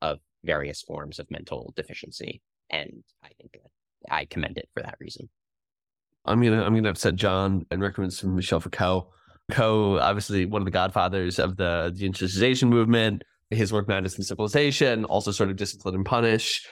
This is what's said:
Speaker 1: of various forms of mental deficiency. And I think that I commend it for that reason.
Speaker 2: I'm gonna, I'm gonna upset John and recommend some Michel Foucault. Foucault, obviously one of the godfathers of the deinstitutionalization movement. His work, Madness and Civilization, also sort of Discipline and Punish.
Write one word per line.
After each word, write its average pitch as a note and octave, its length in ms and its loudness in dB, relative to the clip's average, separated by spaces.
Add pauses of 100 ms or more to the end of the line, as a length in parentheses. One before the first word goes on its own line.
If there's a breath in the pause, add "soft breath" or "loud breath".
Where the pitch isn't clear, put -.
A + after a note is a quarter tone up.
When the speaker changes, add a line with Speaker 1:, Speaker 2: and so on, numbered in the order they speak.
Speaker 1:
of D2+ 180 -4 (240)
various D2 400 -4
forms D2+ 340 -12
of D2 140 -16
mental - 440 -12
deficiency. - 680 -14 (280)
And D2 340 -10 (200)
I - 60 -20
think - 240 -20
that - 600 -14
I D2 120 -2
commend - 320 -6
it - 160 -12
for - 100 -8
that - 160 -12
reason. - 300 -16 (960)
Speaker 2:
I'm A#2 160 4
gonna, A2 220 6
I'm G#2+ 120 4
gonna A2 140 4
upset F2+ 260 0
John F#2+ 560 2
and F2+ 100 -2
recommend F#2+ 320 -2
some F#2 220 -2
Michel F2+ 240 0
Foucault. F2+ 500 -2 (400 soft breath)
Foucault, G#2+ 500 4
obviously G2+ 460 0
one G#2 160 -2
of F#2+ 40 -2
the F#2+ 60 -4
godfathers F#2 680 0
of F#2+ 180 0
the F2 400 -2
deinstitutionalization G2 720 2
movement. A2+ 540 4 (260)
His G#2+ 220 0
work, G#2 160 0
Madness F#2+ 300 -2
and F#2+ 80 -8
Civilization, B2 800 0
also G#2 260 -2
sort G2+ 180 0
of F#2+ 60 -2
Discipline F#2+ 400 -6
and F#2+ 100 -2
Punish. A2+ 680 0